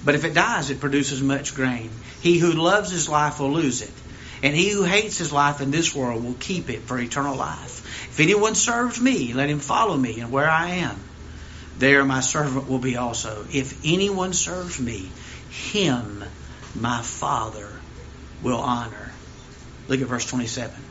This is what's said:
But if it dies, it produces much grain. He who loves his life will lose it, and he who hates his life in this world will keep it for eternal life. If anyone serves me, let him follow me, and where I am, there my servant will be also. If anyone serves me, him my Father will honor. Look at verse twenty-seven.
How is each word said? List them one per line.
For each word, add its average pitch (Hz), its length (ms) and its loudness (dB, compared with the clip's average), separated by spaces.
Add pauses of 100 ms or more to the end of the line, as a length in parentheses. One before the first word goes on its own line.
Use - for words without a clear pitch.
But 143 100 6
if 147 100 2
it 147 100 -2
dies, 175 360 2
it 127 100 -4
produces 139 400 0
much 135 360 0
grain. 123 340 -2 (300)
He 175 180 6
who 165 140 6
loves 180 380 4
his 170 180 -2
life 147 320 2
will 139 120 2
lose 143 300 2
it, 104 100 -12 (500)
and 143 120 2
he 185 160 4
who 202 120 2
hates 202 340 2
his 151 160 -2
life 143 280 4
in 135 100 0
this 160 240 2
world 120 300 -2
will 123 100 -4
keep 175 340 -6
it 113 140 -6
for 123 160 -4
eternal 135 380 -2
life. - 440 -8 (300)
If - 100 -2
anyone 208 340 6
serves 240 460 2
me, 202 320 4
let 135 160 2
him 147 120 0
follow 202 360 2
me, 117 240 0
and 117 100 -6
where 139 180 4
I 160 200 4
am, 160 300 -2 (800)
there 139 260 8
my 131 160 4
servant 131 480 0
will 131 100 2
be 120 180 0
also. 110 540 -4
If 135 340 -4
anyone 185 500 2
serves 175 440 -4
me, 110 320 -4 (380)
him 120 760 0 (520)
my 117 260 -2
Father 110 680 -4 (720)
will 123 160 0
honor. 117 520 -4 (800)
Look 131 140 2
at 117 60 -2
verse 120 180 -2
twenty-seven. 120 640 -6